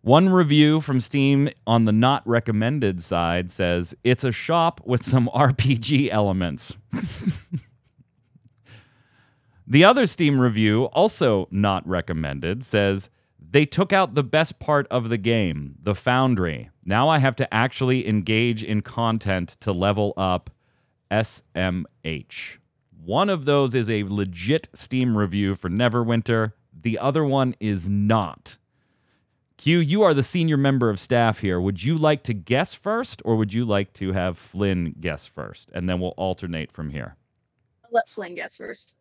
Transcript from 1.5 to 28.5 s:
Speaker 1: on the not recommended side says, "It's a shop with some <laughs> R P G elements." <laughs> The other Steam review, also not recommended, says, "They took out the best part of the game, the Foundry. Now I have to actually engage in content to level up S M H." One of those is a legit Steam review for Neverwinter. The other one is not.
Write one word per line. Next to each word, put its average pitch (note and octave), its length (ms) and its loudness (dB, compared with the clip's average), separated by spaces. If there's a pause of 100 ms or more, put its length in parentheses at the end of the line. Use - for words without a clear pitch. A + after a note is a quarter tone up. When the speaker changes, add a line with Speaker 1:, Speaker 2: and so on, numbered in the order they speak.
Speaker 1:
on A2+ 200 4
the G#2+ 80 2
not B2 340 2
recommended A2+ 760 0
side F2 480 -2
says, F2 540 -2
"It's B2 220 2
a B2 80 0
shop - 520 -2
with A#2+ 200 -2
some B2 260 2
<laughs> - 20 -12
R C3 200 4
P B2+ 240 0
G B2+ 340 0
elements." F#2 640 -2 (160)
<laughs> C#3+ 140 -6 (2500)
The D3 180 6
other A#3+ 200 6
Steam C#3+ 360 2
review, A2 440 2
also C3 640 0
not G2 380 0
recommended, E2+ 760 -4
says, G2 440 0 (300)
"They C3+ 260 2
took - 280 0
out F3+ 220 0
the C#3+ 80 0
best D#3 360 -2
part C#3+ 320 0
of A#2 160 -2
the A#2 100 -2
game, F#2 640 -2
the G2+ 140 -2
Foundry. G2+ 720 0 (140)
Now A2 240 2
I D#3 120 4
have C3+ 180 2
to - 160 -4
actually B2+ 520 0
engage A2 600 0
in G#2+ 160 -2
content G#2+ 800 -2
to G#2 100 -2
level G2+ 460 0
up F#2 320 -2 (600)
S G#2+ 340 -2 (120)
M F2+ 300 -2 (180)
H." - 560 -12 (420)
One B2+ 280 -2
of D#3+ 160 -4
those C#3 280 2
is A#2 160 0
a G#2+ 140 0
legit G2 720 -2
Steam B2+ 440 -2
review G2 380 0
for F2+ 140 -8
Neverwinter. A#2 840 0 (220)
The A2 260 -6
other C#3+ 240 -2
one C3+ 380 0
is G2 260 -2
not. G2+ 720 -2 (960)